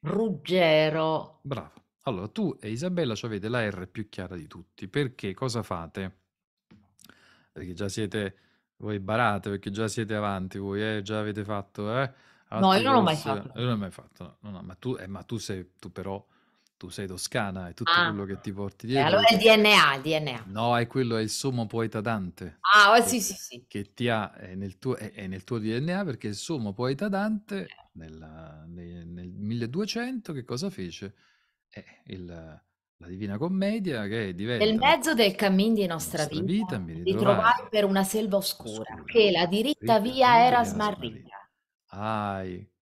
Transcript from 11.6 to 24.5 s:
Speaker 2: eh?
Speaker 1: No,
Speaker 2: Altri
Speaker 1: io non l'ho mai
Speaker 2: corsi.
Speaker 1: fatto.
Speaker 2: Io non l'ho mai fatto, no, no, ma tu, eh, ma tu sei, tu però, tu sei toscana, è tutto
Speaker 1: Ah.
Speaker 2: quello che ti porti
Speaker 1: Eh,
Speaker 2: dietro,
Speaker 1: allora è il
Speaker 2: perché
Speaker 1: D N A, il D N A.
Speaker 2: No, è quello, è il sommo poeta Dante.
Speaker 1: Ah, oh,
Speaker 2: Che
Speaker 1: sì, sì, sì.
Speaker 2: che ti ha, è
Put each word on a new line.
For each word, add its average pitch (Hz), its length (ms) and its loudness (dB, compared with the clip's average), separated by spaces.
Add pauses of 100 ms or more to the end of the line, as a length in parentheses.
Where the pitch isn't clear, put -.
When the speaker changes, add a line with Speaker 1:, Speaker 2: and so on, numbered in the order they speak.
Speaker 2:
eh? 131 240 -2 (380)
Speaker 1:
No, 190 180 4
Speaker 2:
Altri 196 140 4
Speaker 1:
io 262 60 2
non 269 100 6
l'ho - 20 4
mai 156 180 2
Speaker 2:
corsi. 147 80 -8
Speaker 1:
fatto. 127 300 -6
Speaker 2:
Io 117 60 -2
non 123 100 0
l'ho 110 60 -2
mai 98 100 -6
fatto, - 520 -20
no, 107 100 -16
no, 90 100 -12
ma 90 140 -14
tu, 123 240 -6
eh, 92 80 -12
ma 95 160 -10
tu - 140 -8
sei, 95 420 -8
tu 90 120 -16
però, 98 320 -8 (540)
tu 92 120 -16
sei 98 180 -8
toscana, 92 640 -6
è 85 40 -16
tutto 120 180 -4
Speaker 1:
Ah. 175 180 4
Speaker 2:
quello 101 160 -4
che 95 140 -8
ti 104 140 -10
porti 101 320 -10
Speaker 1:
Eh, 110 40 -10
Speaker 2:
dietro, 135 180 2
Speaker 1:
allora 208 200 6
è 226 60 8
il 190 60 4
Speaker 2:
perché 220 180 8
Speaker 1:
D - 20 6
N 214 60 6
A, 170 300 8
il 135 80 -8
D 156 180 0
N 151 60 -4
A. 120 180 -8
Speaker 2:
No, 113 320 2
è 120 80 2
quello, 120 300 0
è 110 60 0
il 110 80 -2
sommo 123 360 -2
poeta 113 360 -4
Dante. 98 580 -6 (160)
Speaker 1:
Ah, 208 160 10
oh, 240 100 8
Speaker 2:
Che - 60 2
Speaker 1:
sì, 254 120 0
sì, 190 140 -4
sì. - 340 -16
Speaker 2:
che - 280 -10
ti 120 140 -2
ha, 107 220 -2
è 95 220 -16